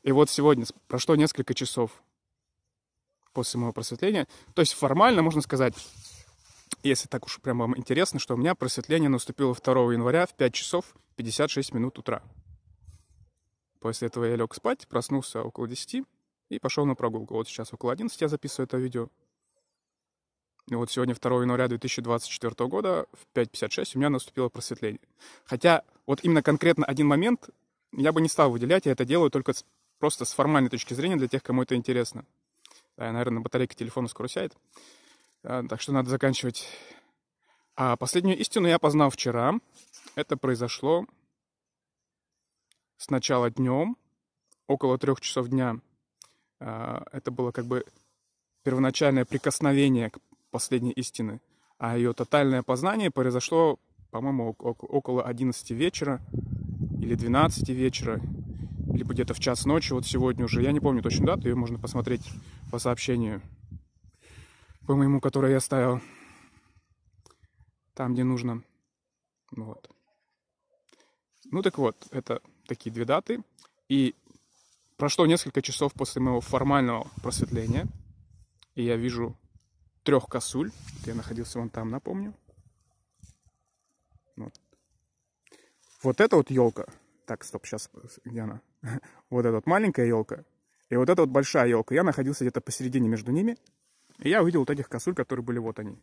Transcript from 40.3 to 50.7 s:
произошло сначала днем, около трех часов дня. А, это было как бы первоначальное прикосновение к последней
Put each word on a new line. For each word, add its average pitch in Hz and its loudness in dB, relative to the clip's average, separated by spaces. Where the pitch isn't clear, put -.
произошло 131 -2
сначала 123 0
днем, 135 0
около 135 2
трех 139 0
часов 123 -4
дня. 123 0
А, 113 -8
это 135 -8
было 123 -4
как 120 -6
бы 123 -4
первоначальное 131 2
прикосновение 139 2
к - -16
последней 123 -2